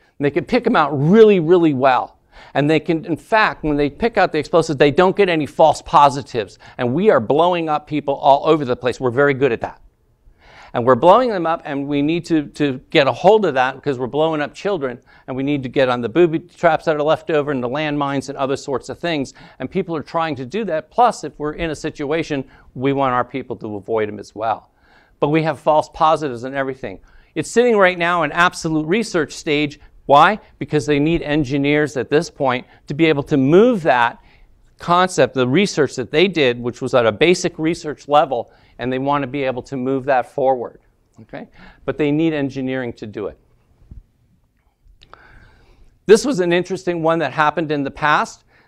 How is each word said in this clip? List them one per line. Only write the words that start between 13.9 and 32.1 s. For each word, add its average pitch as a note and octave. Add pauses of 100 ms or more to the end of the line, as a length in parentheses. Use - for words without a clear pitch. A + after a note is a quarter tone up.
we're B2+
blowing D3+
up C#3+
children, C3+ (260)
and C3+
we C3
need C#3+
to B2+
get C3
on B2
the A#2
booby E3
traps -
that D#3+
are D3
left D#3
over D3
and C3
the B2
landmines C#3+
and C3
other C3+
sorts C3
of A#2+
things. D#3 (240)
And C3
people F3
are C3+
trying D#3+
to C3
do F#3+
that. D#3
Plus, A#3
if D3
we're D3+
in E3
a D3
situation, D3 (320)
we C3+
want C3+
our B2
people B2
to G#2+
avoid G#2+
'em G#2
as -
well. G#2+ (500)
But C#3+
we D#3
have D3+
false D3+
positives D3+
and C3
everything. C3+ (340)
It's D#3
sitting A#3+
right F3+
now F3
in D3
absolute E3
research F3+
stage. D3 (260)
Why? E3+ (200)
Because D3
they C#3+
need D#3
engineers D3
at A#2